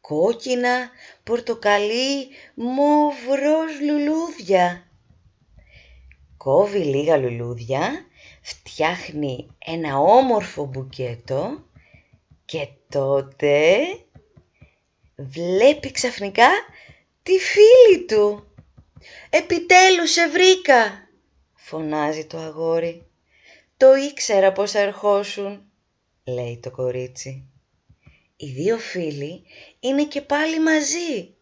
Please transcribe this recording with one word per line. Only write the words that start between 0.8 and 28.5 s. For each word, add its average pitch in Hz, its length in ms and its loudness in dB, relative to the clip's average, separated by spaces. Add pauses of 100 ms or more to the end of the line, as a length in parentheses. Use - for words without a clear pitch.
πορτοκαλί, 233 1040 -2 (260)
μοβ, 285 600 0 (120)
ροζ 302 520 -2
λουλούδια. 294 1080 -2 (1500)
Κόβει 196 420 0
λίγα 151 380 0
λουλούδια, 123 880 -6 (360)
φτιάχνει 151 1040 -8 (180)
ένα 160 320 -6
όμορφο 208 680 0
μπουκέτο 135 1000 -10 (840)
και 151 160 -8 (220)
τότε 143 880 0 (1400)
βλέπει 185 760 0
ξαφνικά 233 580 0 (760)
τη 359 160 -4
φίλη 427 680 8
του. 208 420 -2 (840)
«Επιτέλους 359 840 4
σε 339 160 0
βρήκα», 294 840 2 (440)
φωνάζει 156 720 -6
το 165 120 -16
αγόρι. 165 720 -6 (680)
«Το 262 180 8
ήξερα 220 560 0
πως 196 200 -4
θα 214 80 0
ερχόσουν», 202 920 -4 (520)
λέει 120 360 -10
το 123 120 -14
κορίτσι. 127 720 -10 (920)
Οι 147 120 -18
δύο 165 300 -4